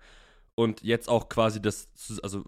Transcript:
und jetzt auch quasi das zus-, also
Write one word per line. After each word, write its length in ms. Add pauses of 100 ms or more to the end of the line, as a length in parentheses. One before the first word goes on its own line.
(560)
und 260
jetzt 260
auch 200
quasi 320
das 340
zus-, 260
also 280